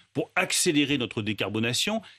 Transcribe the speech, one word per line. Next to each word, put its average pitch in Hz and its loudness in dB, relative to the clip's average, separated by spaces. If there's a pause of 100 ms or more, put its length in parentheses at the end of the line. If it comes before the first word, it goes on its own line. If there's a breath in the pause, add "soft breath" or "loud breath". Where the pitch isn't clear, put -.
(140 soft breath)
pour - -4
accélérer 147 2
notre 117 -4
décarbonation 110 -2 (180 loud breath)